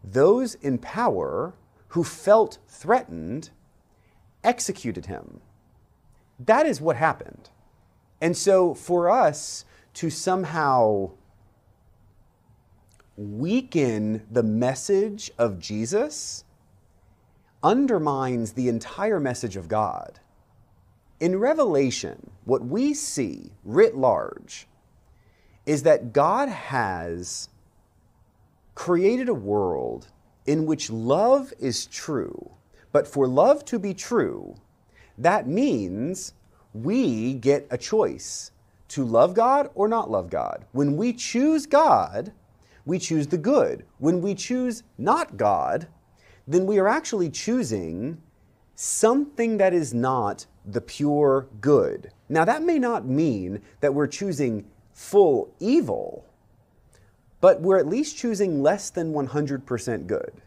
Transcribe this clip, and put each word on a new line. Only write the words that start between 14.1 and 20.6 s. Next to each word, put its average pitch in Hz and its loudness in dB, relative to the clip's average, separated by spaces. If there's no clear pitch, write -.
the 120 2
message 135 0
of 104 0
Jesus 131 -4
undermines 143 0
the 127 -2
entire 180 -2
message 120 -4
of 87 -10
God. 101 -4